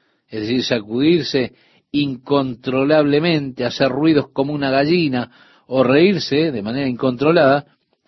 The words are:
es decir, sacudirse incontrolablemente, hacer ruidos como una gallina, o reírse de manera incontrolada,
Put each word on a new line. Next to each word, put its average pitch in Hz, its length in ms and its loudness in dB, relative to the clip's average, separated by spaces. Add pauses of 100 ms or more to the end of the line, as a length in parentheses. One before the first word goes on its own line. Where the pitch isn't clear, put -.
(280)
es 110 140 -8
decir, 120 200 -2
sacudirse 127 920 -2 (380)
incontrolablemente, 139 1700 -2
hacer 131 240 0
ruidos 147 420 2
como 139 220 -4
una 139 180 -4
gallina, 139 600 0 (360)
o 131 160 0
reírse 151 680 2
de 107 100 -6
manera 127 260 -4
incontrolada, 139 880 2 (300)